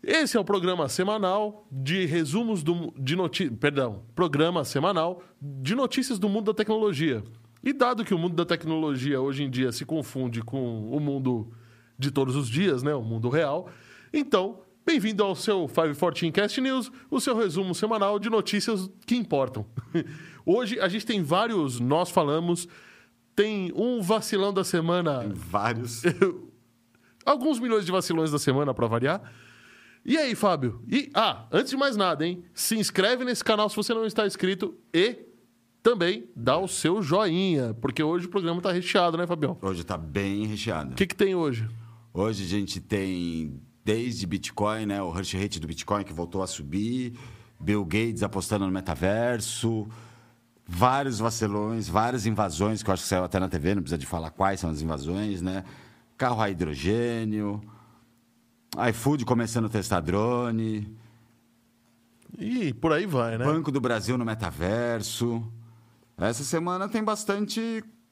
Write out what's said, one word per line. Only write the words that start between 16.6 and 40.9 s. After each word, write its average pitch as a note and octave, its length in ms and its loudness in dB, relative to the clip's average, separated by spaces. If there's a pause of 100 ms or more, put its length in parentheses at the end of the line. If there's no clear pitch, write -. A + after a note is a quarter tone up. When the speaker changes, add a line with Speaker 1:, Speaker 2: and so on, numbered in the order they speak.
Speaker 1:
News, C4 280 0 (220)
o C4+ 80 2
seu A#3 180 2
resumo F#3 380 0
semanal G#3 420 2
de G3+ 120 -2
notícias G#3 600 0 (160)
que A#3+ 120 2
importam. C3+ 480 0 (280)
<laughs> - 520 -4
Hoje A3+ 340 2
a F#3+ 80 2
gente G#3 180 -2
tem G#3 160 0
vários D#3+ 600 0
Nós D3+ 280 2
Falamos, E3 600 2 (680)
tem G3+ 400 2
um A#3 260 0
vacilão G3+ 520 2
da F#3+ 100 2
semana. E3 560 2
Speaker 2:
Tem G#2 140 -4
vários. G#2+ 720 -2 (600)
Speaker 1:
<laughs> - 640 -20
Alguns B3 340 4
milhões A3+ 260 2
de D#3+ 60 -2
vacilões E3 400 2
da D3 80 2
semana, C#3 340 2
pra A#2 140 2
variar. B2 340 2 (840)
E D4+ 120 2
aí, C4+ 160 2
Fábio? D3 540 2
E, C4+ 260 0
ah, G3+ 380 2
antes - 200 2
de C4+ 60 -2
mais C4+ 200 2
nada, E3 280 2
hein? F3 160 -4 (120)
Se - 240 0
inscreve A3+ 480 2
nesse B3 180 -2
canal G#3+ 260 4
se - 60 -6
você G#3+ 180 -2
não A3+ 120 0
está G#3+ 200 0
inscrito G3 500 -2 (180)
e G3 320 2 (580)
também G#3+ 500 2
dá B2+ 240 2
o F#3 120 0
seu F#3 340 2
joinha, E3 800 2
porque C3 200 -2
hoje E3+ 240 0
o F3+ 40 -10
programa F3 320 -2
tá F#3 100 0
recheado, F3 460 2
né, F3 100 -2
Fabião? E3 340 -2
Speaker 2:
Hoje F2+ 220 -2
tá F2 140 -4
bem G2 480 -2
recheado. G2+ 480 -4